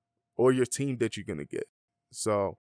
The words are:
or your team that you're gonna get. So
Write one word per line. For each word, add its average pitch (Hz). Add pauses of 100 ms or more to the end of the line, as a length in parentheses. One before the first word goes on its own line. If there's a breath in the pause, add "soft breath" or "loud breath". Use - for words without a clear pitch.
(360)
or 127
your 127
team 135
that 113
you're 104
gonna 78
get. - (460)
So 101